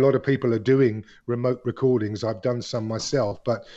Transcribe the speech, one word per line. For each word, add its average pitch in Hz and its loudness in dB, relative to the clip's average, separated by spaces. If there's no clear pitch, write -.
lot 135 4
of 127 -2
people 127 0
are 113 0
doing 117 2
remote 123 -2
recordings. 113 0
I've 113 -4
done 120 -2
some 110 -6
myself, 110 -2
but 113 -2